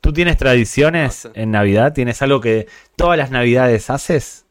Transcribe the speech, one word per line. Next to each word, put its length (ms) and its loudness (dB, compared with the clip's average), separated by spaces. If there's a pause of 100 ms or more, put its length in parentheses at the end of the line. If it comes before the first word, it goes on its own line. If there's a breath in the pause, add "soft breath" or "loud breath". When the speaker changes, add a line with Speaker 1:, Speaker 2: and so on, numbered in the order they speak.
Speaker 1:
¿Tú 120 -2
tienes 240 0
tradiciones 680 2 (200)
Speaker 2:
Bastante. 180 -14
Speaker 1:
en 100 -2
Navidad? 420 2
¿Tienes 280 -4
algo 180 0
que 260 -2 (300 loud breath)
todas 200 0
las 140 -2
Navidades 600 0
haces? 600 -6